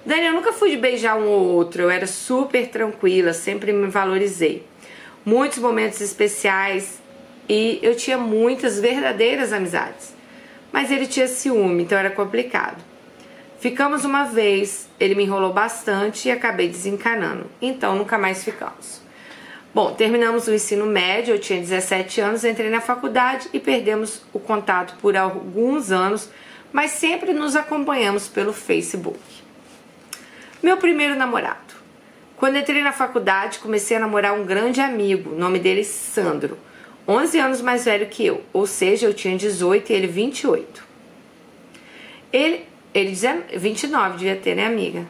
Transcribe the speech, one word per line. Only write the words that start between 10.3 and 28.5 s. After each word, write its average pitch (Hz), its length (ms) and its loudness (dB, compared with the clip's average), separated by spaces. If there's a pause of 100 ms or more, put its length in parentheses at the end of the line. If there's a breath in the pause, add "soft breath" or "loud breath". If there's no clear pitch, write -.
Mas 277 180 0
ele 269 160 2
tinha 262 220 2
ciúme, 202 560 2
então 196 120 2
era 190 140 2
complicado. 208 720 -2 (800 loud breath)
Ficamos 277 440 0
uma 277 200 0
vez, 208 640 0 (100)
ele 196 160 4
me 202 80 2
enrolou 196 300 0
bastante 208 720 -2
e 254 60 2
acabei 196 360 0
desencanando. 196 760 -4 (140)
Então 226 340 -2
nunca 208 240 -2
mais 190 240 -2
ficamos. - 580 -10 (720 loud breath)
Bom, 208 220 0
terminamos 226 540 2
o 220 40 2
ensino 208 320 0
médio, 208 500 2
eu 202 40 2
tinha 185 220 -2
dezessete 185 600 -2
anos, 220 240 -2
entrei 226 240 0
na 233 120 0
faculdade 247 720 -2
e 269 80 -2
perdemos 214 640 0 (100)
o 202 80 -6
contato 202 600 -2
por 202 160 4
alguns 190 760 0
anos, 190 360 0 (440 loud breath)
mas 302 180 2
sempre 339 420 -2
nos 294 220 0
acompanhamos 277 720 0
pelo 202 260 -2